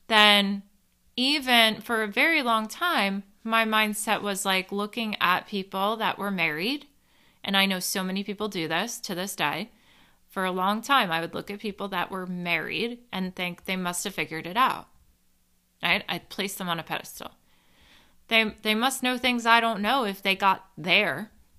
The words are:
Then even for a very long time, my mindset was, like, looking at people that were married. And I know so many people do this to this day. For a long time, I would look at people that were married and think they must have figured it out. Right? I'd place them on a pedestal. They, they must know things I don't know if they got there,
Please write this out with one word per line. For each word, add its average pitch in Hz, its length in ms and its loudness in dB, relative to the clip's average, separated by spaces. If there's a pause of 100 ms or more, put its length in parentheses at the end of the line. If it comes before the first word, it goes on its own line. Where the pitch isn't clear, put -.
Then 208 560 6 (540)
even 247 640 4
for 220 220 -2
a 214 60 -2
very 294 340 2
long 220 260 2
time, 208 560 0 (200)
my 226 200 2
mindset 214 580 0
was, 196 220 -2
like, 185 280 0
looking 208 480 -4
at - 260 2
people 196 500 -2
that 214 220 -2
were 202 120 -4
married. 180 560 -2 (580)
And 196 120 0
I 196 100 4
know 190 140 0
so 190 220 -4
many 190 200 -2
people 208 260 -6
do 175 200 -4
this 185 320 -2
to - 140 -8
this 190 200 -6
day. 156 380 -4 (560)
For 190 160 -4
a 185 80 -2
long 190 280 0
time, 233 300 2
I 160 100 0
would 170 140 -6
look 170 160 -8
at 202 80 -10
people 196 300 -8
that 180 220 -4
were 185 160 -8
married 175 760 -4 (120)
and 185 220 -4
think 180 300 -8
they 190 120 -4
must 180 280 -4
have 196 100 -8
figured 160 320 -6
it 180 100 -6
out. 247 300 0 (960)
Right? 185 260 2
I'd 175 200 -6
place 196 260 -6
them 185 140 -8
on 170 100 -2
a 160 60 -6
pedestal. - 480 -10 (960)
They, 220 340 2
they 214 120 2
must 247 280 0
know 247 160 0
things 247 260 0
I 233 160 6
don't 226 220 0
know 240 220 2
if 196 180 -4
they 190 140 2
got 190 280 2 (140)
there, 175 540 0 (260)